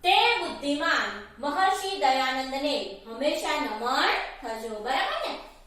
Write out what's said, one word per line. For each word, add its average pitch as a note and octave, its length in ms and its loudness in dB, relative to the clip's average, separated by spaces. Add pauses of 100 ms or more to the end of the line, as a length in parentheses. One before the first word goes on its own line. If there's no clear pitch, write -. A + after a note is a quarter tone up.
તે F#4 120 6 (240)
બુદ્ધિમાન D4 680 0 (300)
મહર્ષિ F#4+ 600 2
દયાનંદને C4 760 2 (300)
હંમેશા D4 560 0
નમન B3 520 0 (280)
થજો. A3+ 380 -8
બરાબર - 460 -2
ને? D#3 80 -6 (340)